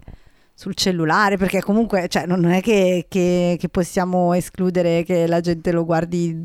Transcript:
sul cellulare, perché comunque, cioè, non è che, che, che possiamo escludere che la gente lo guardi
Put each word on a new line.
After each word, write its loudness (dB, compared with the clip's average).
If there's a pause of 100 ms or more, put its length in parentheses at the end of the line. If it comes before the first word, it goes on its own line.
(540)
sul -10
cellulare, 2
perché -2
comunque, 0
cioè, -2
non 2
è 2
che, 2
che, 0
che -6
possiamo 0
escludere 0
che 0
la 2
gente -2
lo 0
guardi -2